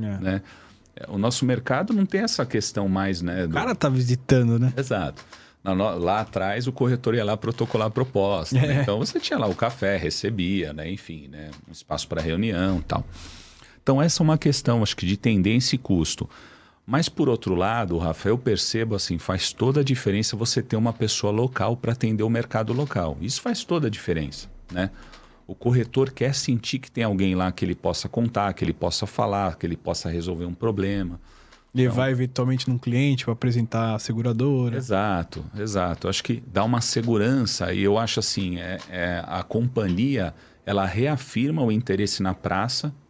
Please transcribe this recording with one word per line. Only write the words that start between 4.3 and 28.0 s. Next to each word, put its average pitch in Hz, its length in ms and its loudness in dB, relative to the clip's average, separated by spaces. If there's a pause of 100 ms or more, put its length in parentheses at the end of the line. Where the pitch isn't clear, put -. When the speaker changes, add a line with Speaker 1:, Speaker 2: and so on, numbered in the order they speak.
Speaker 1:
né? 127 200 2
Speaker 2:
Exato. 101 440 -2 (420)
Na, 95 120 0
no-, 95 240 2
lá 92 220 2
atrás, 104 460 -2
o 131 40 -2
corretor 123 440 2
ia 117 80 2
lá 104 140 0
protocolar 113 500 0
a 110 40 -2
proposta, 101 640 0
né? 139 220 4
Speaker 1:
É. 143 40 2
Speaker 2:
Então, 107 160 0
você 151 220 -2
tinha - 180 -2
lá 117 80 2
o 95 100 2
café, 101 420 0
recebia, 90 760 -2
né? 78 160 -8
Enfim, 80 380 -12
né? 76 240 -14 (160)
Um - 40 -18
espaço - 360 -8
pra 80 140 -2
reunião 90 580 0
e - 40 -6
tal. - 220 -2 (760)
Então, 139 200 4
essa 165 200 4
é - 20 4
uma 156 140 6
questão, 120 460 2
acho - 120 0
que, - 100 -4
de 98 120 2
tendência 110 580 4
e 123 40 2
custo. 90 500 0 (560)
Mas, 139 240 0
por 151 180 0
outro 110 280 2
lado, 95 420 0
Rafa, 82 320 0
eu 117 80 4
percebo, 113 580 0
assim, 87 220 -2
faz 95 340 -2
toda 139 300 2
a - 20 4
diferença 110 520 0
você 113 260 -2
ter - 140 -2
uma 113 180 2
pessoa 104 380 0
local 117 440 0
pra 117 180 -2
atender 110 300 0
o 113 60 2
mercado 117 420 0
local. 101 500 -2
Isso 110 200 -6
faz 233 220 -4
toda 160 240 0
a - 20 0
diferença, 80 580 -4 (240)
né? 92 180 -2 (580)
O - 80 -12
corretor 123 560 2
quer 135 240 0
sentir 123 420 -2
que - 140 -10
tem 117 120 -2
alguém 98 300 2
lá 92 180 2
que - 140 -4
ele 90 80 0
possa - 340 -2